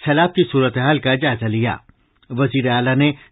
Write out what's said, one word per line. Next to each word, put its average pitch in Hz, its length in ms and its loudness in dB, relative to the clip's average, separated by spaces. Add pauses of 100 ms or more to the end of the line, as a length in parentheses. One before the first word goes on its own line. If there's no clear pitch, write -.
सैलाब 156 260 2
की 180 120 0
सूरत 131 360 0
हाल 139 200 2
का 131 180 0
जायजा 123 300 -2
लिया। 113 320 -2 (520)
वजीर 127 380 -2
आला 123 260 0
ने 143 160 2 (220)